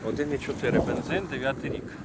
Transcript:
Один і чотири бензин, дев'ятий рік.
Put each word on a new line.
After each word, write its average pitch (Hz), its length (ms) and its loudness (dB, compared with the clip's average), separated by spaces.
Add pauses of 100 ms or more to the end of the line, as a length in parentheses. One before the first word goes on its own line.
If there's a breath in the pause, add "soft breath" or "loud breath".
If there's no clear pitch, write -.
Один 139 280 0
і 135 60 0
чотири 117 420 2
бензин, 170 500 0
дев'ятий 135 400 -2
рік. - 140 -4 (200)